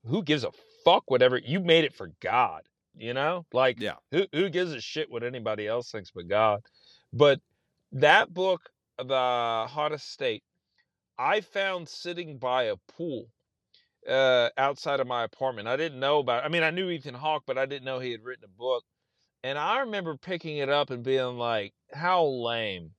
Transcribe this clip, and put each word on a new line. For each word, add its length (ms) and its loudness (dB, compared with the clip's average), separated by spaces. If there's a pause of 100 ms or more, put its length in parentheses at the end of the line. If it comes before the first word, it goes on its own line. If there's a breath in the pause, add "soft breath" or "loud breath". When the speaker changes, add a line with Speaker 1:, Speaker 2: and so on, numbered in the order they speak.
Speaker 1:
Who 180 -2
gives 220 0
a 80 -4 (320)
fuck 260 6
whatever? 280 6
You 240 -2
made 240 6
it 80 -4
for 260 -14
God, 440 0 (340)
you 160 -8
know? 400 -2
Like, 260 4
Speaker 2:
Yeah. 160 -6 (160)
Speaker 1:
who, 220 2
who 160 0
gives 240 -2
a 80 -10
shit 280 -8
what 140 -6
anybody 420 -4
else 260 -4
thinks 220 -12
but 140 -12
God?" 340 4 (520 soft breath)
But 260 6 (540)
that 400 6
book, 360 -2 (280)
The 720 0
Hottest 420 -4
State, 320 -4 (760)
I 220 0
found 480 -4
sitting 500 -10
by 260 0
a 120 0 (140)
pool, 380 -8 (800 soft breath)
uh, 500 4
outside 440 0
of 60 -2
my 180 -2
apartment. 420 -6
I 80 -2
didn't 240 -6
know 200 2
about, 260 0
I 20 -4
mean, 160 0
I 80 2
knew 180 -4
Ethan 240 -8
Hawke, 320 -4
but 120 -4
I 80 0
didn't 180 -10
know 160 -6
he 140 -6
had 100 -12
written 220 -16
a 120 -20
book. 280 -2 (580)
And 160 -4
I 200 0
remember 360 -6
picking 420 -8
it 120 -2
up 200 2
and 140 -8
being 340 0
like, 360 -2 (180)
"How 320 2
lame." 760 -2